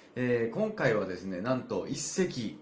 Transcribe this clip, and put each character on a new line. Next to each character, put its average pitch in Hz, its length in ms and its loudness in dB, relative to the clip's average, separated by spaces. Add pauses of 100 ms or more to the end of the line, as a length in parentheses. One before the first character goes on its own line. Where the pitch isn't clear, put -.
(140)
え 120 340 2
ー、 - 60 -6
今 214 160 2
回 139 240 4
は 98 120 2
で 92 100 -4
す 90 80 -8
ね、 92 160 -4
な 123 140 0
ん 123 80 -2
と 87 260 -4
一 135 120 -4
席、 - 600 0